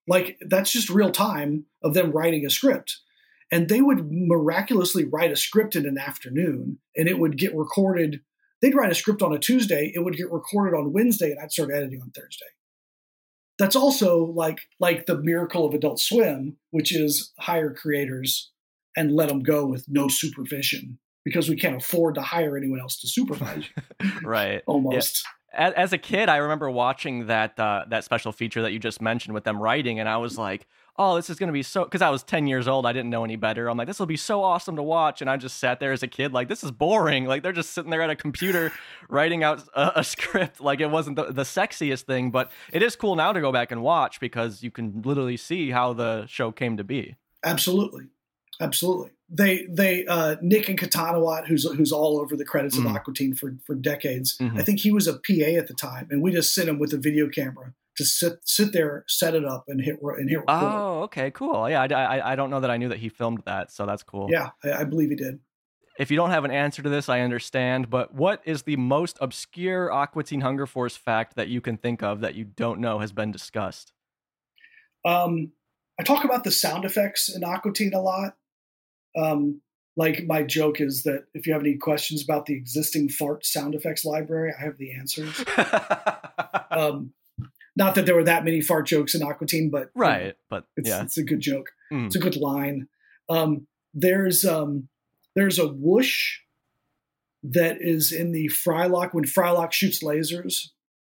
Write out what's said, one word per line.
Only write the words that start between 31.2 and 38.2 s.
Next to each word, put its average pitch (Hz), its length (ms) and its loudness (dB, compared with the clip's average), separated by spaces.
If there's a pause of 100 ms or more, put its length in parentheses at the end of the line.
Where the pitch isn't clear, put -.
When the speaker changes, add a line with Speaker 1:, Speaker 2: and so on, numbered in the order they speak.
Speaker 2:
is 160 80 -8
gonna 175 140 -2
be 143 100 -2
so," 180 220 -2
'cause 180 180 -2
I 170 80 8
was 135 120 0
ten 151 240 0
years 131 220 0
old, 131 180 2
I 120 60 2
didn't 123 180 -4
know 117 140 -2
any 113 120 -4
better. 110 320 -2
I'm 117 80 -2
like, 120 100 -4
"This 190 120 -8
will 190 80 -2
be 160 100 -2
so 202 260 -2
awesome 175 340 0
to 147 60 -4
watch," 156 380 2
and 135 100 -2
I 135 60 2
just 131 220 -10
sat 123 200 0
there 139 140 -2
as 131 100 -2
a 127 60 -4
kid 135 240 -4
like, 123 160 0
"This 214 160 -6
is 147 60 -6
boring." 151 560 2
Like, 135 160 0
they're 185 100 -2
just 170 200 -4
sitting 165 180 -6
there 160 120 0
at 160 80 2
a 147 60 -2
computer 165 560 -2 (180)